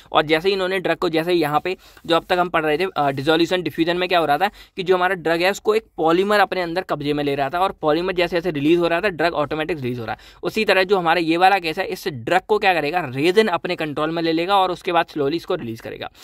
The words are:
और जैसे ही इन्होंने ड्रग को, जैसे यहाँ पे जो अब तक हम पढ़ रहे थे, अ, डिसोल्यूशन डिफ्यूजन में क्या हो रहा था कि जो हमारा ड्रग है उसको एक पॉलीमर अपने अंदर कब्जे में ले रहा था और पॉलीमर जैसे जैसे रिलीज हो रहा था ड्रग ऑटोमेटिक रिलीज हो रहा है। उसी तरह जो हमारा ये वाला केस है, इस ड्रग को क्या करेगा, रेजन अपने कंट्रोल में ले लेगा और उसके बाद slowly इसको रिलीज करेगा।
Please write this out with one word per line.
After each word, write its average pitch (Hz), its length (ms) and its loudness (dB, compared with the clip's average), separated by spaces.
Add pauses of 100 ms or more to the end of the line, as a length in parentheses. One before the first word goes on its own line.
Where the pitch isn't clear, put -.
(120)
और 156 100 4
जैसे 156 260 2
ही 196 60 2
इन्होंने 190 240 -2
ड्रग 165 180 -2
को, 180 120 -2
जैसे 160 240 0
यहाँ 151 320 2
पे 180 120 -4 (300)
जो 165 100 2
अब 165 80 2
तक 185 140 0
हम 175 100 2
पढ़ 170 160 0
रहे 151 140 2
थे, 185 80 0 (100)
अ, 143 140 0
डिसोल्यूशन 160 520 0
डिफ्यूजन 165 340 -2
में 185 120 -2
क्या 180 100 2
हो 160 80 2
रहा 147 120 2
था 190 100 0
कि - 340 -12
जो 185 140 2
हमारा 180 180 0
ड्रग 170 280 -2
है 185 80 4
उसको 208 240 -2
एक 220 100 0 (120)
पॉलीमर 190 440 2
अपने 185 220 0
अंदर 175 200 -4
कब्जे 147 300 -4
में 147 120 -2
ले 143 100 0
रहा 135 160 -2
था 175 100 -4
और 196 120 0
पॉलीमर 165 400 0
जैसे 175 240 0
जैसे 170 140 -2
रिलीज 151 280 2
हो 170 100 2
रहा 170 120 0
था 208 80 -2
ड्रग 165 260 -2
ऑटोमेटिक 151 460 -2
रिलीज 123 180 -4
हो 113 60 -10
रहा 110 80 -8
है। - 60 -10 (240)
उसी - 220 -2
तरह 190 200 4
जो 196 140 2
हमारा 170 220 2
ये 165 160 0
वाला 190 220 4
केस 160 200 -4
है, 143 80 -2
इस - 220 -6
ड्रग 151 400 0
को 214 100 2
क्या 196 160 4
करेगा, 156 400 -2
रेजन 180 320 2
अपने 175 300 -2
कंट्रोल 151 340 -4
में 170 120 -4
ले 165 100 0
लेगा 175 240 0
और 185 140 2
उसके 175 220 -6
बाद 170 140 2
slowly 143 280 -2
इसको 170 200 -4
रिलीज 117 260 -8
करेगा। - 300 -12 (140)